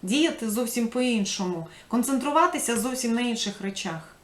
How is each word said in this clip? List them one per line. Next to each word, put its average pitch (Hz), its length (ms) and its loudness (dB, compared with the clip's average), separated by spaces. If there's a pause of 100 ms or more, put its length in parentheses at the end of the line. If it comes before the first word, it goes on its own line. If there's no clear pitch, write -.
діяти 226 480 2
зовсім 233 380 0
по-іншому, 202 760 0 (220)
концентруватися 269 920 2
зовсім 240 340 0
на 240 60 2
інших 226 400 -2
речах. 185 640 -6